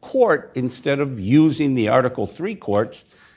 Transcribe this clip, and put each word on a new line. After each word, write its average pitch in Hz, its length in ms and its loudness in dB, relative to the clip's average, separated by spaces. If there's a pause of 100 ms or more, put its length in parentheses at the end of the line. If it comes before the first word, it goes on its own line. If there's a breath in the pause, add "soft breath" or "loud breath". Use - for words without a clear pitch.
court 220 540 0
instead 135 440 -4
of 131 220 -6
using 139 540 2
the 113 120 0
Article 123 400 0
three 202 280 -8
courts, 107 500 -4 (320 soft breath)